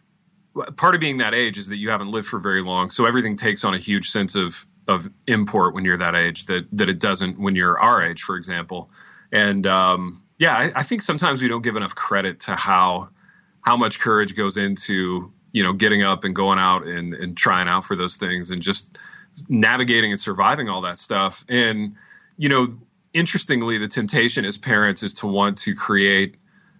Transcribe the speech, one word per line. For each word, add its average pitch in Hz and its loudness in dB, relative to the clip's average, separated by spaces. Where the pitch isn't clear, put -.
part 180 4
of 170 0
being 143 -2
that 110 0
age 113 0
is 98 -10
that 101 -8
you 104 -4
haven't 101 -4
lived 107 -4
for 113 -6
very 95 0
long. 92 -2
So 120 2
everything 117 0
takes 104 -2
on 98 0
a 92 -2
huge 98 -2
sense 98 -2
of, 90 -4
of 92 0
import 101 2
when 95 -4
you're 90 2
that 87 0
age 85 0
that, 90 -2
that 101 2
it 92 -2
doesn't 95 -2
when 98 0
you're 90 2
our 113 4
age, 85 -4
for 95 -6
example. 87 -10
And, 101 2
um, 92 2
yeah, 156 2
I, 165 0
I 131 0
think 226 -4
sometimes 151 0
we 127 2
don't 117 -2
give 110 -2
enough 98 -4
credit 95 -2
to 95 -4
how, 92 2
how 120 2
much 113 0
courage 107 2
goes 98 -2
into, 95 -2
you 107 2
know, 92 4
getting 104 4
up 98 0
and 95 -4
going 98 2
out 92 2
and, 85 -6
and 90 -8
trying 90 2
out 92 2
for 101 -4
those 90 -2
things 90 -4
and 90 -4
just 95 -2
navigating 117 4
and 101 -2
surviving 107 0
all 92 -4
that 90 -6
stuff. 98 -2
And, 110 0
you 147 0
know, 127 2
interestingly, 127 0
the 104 -2
temptation 117 0
as 104 -4
parents 104 0
is 98 -6
to - -8
want 101 0
to - -4
create 98 2